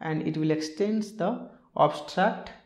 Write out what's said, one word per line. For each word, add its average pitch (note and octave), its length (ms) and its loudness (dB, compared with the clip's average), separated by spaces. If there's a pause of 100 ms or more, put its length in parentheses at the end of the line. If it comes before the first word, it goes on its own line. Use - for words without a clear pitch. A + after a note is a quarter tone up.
and D#3 260 -2
it D#3 100 0
will D#3 140 2
extend G#3 520 0 (160)
the G#3 320 -2 (280)
abstract - 720 2 (160)